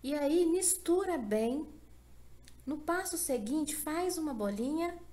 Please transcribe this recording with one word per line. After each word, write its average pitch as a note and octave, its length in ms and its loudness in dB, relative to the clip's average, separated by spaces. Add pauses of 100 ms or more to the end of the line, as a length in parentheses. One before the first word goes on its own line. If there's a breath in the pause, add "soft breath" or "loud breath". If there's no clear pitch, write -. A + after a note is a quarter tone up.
E C4+ 100 -4
aí, D4+ 320 4
mistura F4+ 720 2
bem. A3+ 500 0 (1000)
No D4 100 -4
passo E4+ 400 -2
seguinte, C4+ 580 0
faz E4+ 440 -2
uma D4+ 160 -2
bolinha C4 640 -2 (140)